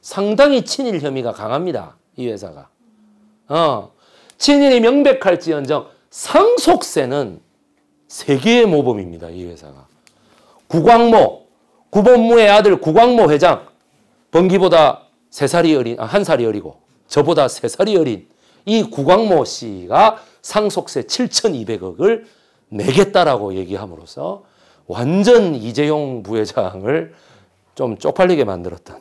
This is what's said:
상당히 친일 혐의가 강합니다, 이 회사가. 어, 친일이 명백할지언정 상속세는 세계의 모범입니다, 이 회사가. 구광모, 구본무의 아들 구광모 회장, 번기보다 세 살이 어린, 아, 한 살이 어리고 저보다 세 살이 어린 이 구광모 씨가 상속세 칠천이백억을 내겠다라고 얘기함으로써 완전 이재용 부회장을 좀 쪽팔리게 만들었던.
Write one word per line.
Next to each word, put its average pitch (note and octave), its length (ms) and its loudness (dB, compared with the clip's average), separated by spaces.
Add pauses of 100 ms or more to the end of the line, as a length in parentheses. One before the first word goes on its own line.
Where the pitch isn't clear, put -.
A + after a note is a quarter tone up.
상당히 A3 640 0
친일 A3+ 360 -6
혐의가 C3+ 320 -6
강합니다, A2 640 -8 (200)
이 B2 120 -8
회사가. F#2 400 -14 (800)
어, C#3 440 -4 (460)
친일이 C#4+ 420 4
명백할지언정 F3+ 1080 0 (220)
상속세는 D3 1300 0 (680)
세계의 G#3+ 580 0
모범입니다, G2+ 640 -4
이 F2+ 140 -14
회사가. D2+ 420 -20 (800)
구광모, G#3+ 800 4 (440)
구본무의 A#3 580 4
아들 G3+ 320 4
구광모 A3+ 500 4
회장, D3+ 360 2 (640)
번기보다 F3 720 2 (280)
세 - 160 -6
살이 E3+ 280 2
어린, A#2+ 260 -4
아, A2+ 40 -8
한 F#3+ 200 -2
살이 C3 220 0
어리고 G2+ 340 -8 (300)
저보다 D3 380 2
세 - 200 -8
살이 G3+ 300 -2
어린 A#2+ 280 -2 (380)
이 G#3+ 200 0
구광모 F3 600 0
씨가 A2 800 -2 (200)
상속세 F#3+ 680 -4
칠천이백억을 C3+ 1160 -4 (440)
내겠다라고 C3 880 0
얘기함으로써 F#2+ 880 -12 (420)
완전 F3+ 680 2
이재용 C3 680 -4
부회장을 G#2+ 880 -6 (640)
좀 A#2 240 -6
쪽팔리게 F3 460 0
만들었던. F2+ 560 -12